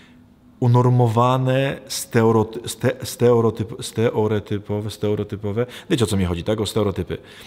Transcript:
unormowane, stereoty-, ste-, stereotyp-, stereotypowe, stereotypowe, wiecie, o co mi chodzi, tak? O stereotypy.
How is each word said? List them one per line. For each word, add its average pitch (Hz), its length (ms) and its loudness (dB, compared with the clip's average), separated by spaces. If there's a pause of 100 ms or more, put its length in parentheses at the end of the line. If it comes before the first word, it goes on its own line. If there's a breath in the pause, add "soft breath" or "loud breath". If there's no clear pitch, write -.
(600 loud breath)
unormowane, 127 1300 2
stereoty-, 113 840 0
ste-, - 360 -4
stereotyp-, 113 800 0
stereotypowe, 107 1040 -2
stereotypowe, 104 760 -4 (240 loud breath)
wiecie, 135 140 2
o 101 40 0
co 98 100 0
mi 95 80 2
chodzi, 87 180 -2
tak? 110 180 -2
O 101 40 0
stereotypy. 98 520 -2 (300 loud breath)